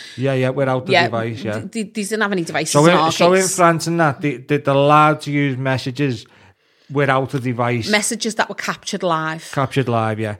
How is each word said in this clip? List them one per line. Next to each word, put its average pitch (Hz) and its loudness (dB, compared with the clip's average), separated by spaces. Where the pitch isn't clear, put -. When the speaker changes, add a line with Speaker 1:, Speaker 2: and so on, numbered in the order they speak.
Speaker 1:
Yeah, 135 -2
yeah, 131 0
without 131 -2
the - 2
Speaker 2:
yeah, 175 6
Speaker 1:
device, 113 -4
yeah. 107 -4
Speaker 2:
th-, 185 -12
th-, 220 -8
they 214 -6
didn't 214 -4
have 202 0
any 185 -2
devices 156 -4
Speaker 1:
So 147 6
Speaker 2:
in 170 8
Speaker 1:
in, 180 4
Speaker 2:
our 160 2
Speaker 1:
so 175 4
in 190 4
Speaker 2:
case. 190 -2
Speaker 1:
France 170 4
and 170 -2
that, 151 0
they, 139 -2
they, 135 -2
they're 139 0
allowed 151 4
to 147 -8
use 143 -2
messages 131 -2
without 135 0
a 143 -2
device. 120 -2
Speaker 2:
Messages 214 -2
that - -2
were 196 -10
captured - -8
live. 160 -4
Speaker 1:
Captured 135 0
live, 110 0
yeah. 107 -4